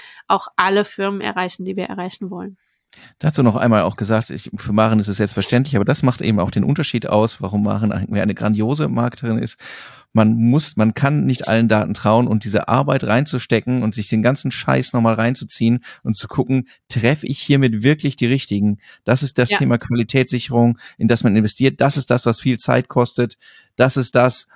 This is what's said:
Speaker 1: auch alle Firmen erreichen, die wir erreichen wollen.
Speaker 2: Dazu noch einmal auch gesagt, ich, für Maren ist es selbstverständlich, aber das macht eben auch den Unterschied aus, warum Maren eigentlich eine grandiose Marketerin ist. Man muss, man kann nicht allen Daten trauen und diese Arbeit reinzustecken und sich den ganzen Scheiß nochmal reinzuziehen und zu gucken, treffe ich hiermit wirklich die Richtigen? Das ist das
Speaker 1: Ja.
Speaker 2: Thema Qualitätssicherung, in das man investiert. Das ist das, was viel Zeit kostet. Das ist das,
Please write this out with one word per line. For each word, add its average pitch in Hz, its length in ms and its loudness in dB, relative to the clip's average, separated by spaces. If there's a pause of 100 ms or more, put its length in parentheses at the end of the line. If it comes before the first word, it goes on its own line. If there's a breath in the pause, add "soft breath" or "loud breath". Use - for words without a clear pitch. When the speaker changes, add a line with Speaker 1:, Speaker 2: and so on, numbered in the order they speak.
(280 loud breath)
Speaker 1:
auch - 300 0
alle 196 260 2
Firmen 196 380 -6
erreichen, 185 420 -6
die 185 140 -8
wir 185 80 -6
erreichen 185 440 -10
wollen. 185 280 -12 (640 soft breath)
Speaker 2:
Dazu 156 220 0
noch 113 140 4
einmal 113 260 2
auch 90 140 -2
gesagt, 110 340 -2
ich, - 260 -14
für 101 180 -6
Maren 110 260 4
ist 101 80 -2
es 98 100 -4
selbstverständlich, 123 580 0
aber 101 100 2
das 139 180 0
macht 127 180 2
eben 104 180 0
auch 92 120 -2
den 101 120 0
Unterschied 139 440 -2
aus, 107 340 0
warum 104 220 -2
Maren 104 280 0
eigentlich 101 300 -4
eine 95 140 0
grandiose 110 520 -2
Marketerin 120 520 -2
ist. 117 200 -8 (560 loud breath)
Man 113 200 4
muss, 117 420 2
man 110 160 2
kann 143 320 0
nicht 131 220 -2
allen 113 200 2
Daten 107 280 0
trauen 120 320 2
und 107 160 0
diese 101 240 -2
Arbeit 139 360 0
reinzustecken 123 800 0
und 110 140 -2
sich 104 140 -6
den 110 120 2
ganzen 127 300 0
Scheiß - 420 -2
nochmal 117 220 2
reinzuziehen 113 680 -2 (200 loud breath)
und 117 120 -2
zu - 120 -8
gucken, 131 400 -2 (200 soft breath)
treffe 127 380 0
ich 143 140 -4
hiermit 127 420 2
wirklich 143 340 2
die 123 120 -2
Richtigen? 104 520 0 (260 loud breath)
Das 127 180 2
ist - 160 -4
das 123 100 2
Speaker 1:
Ja. 208 80 0
Speaker 2:
Thema 127 220 2
Qualitätssicherung, 120 960 0 (220 loud breath)
in 113 80 2
das 117 160 2
man 101 120 4
investiert. 110 460 2
Das 139 160 2
ist 131 140 -2
das, 123 160 0
was 113 120 0
viel 127 200 -2
Zeit 123 300 0
kostet. 120 500 -2 (360 soft breath)
Das 127 220 2
ist 127 160 -2
das, 123 420 0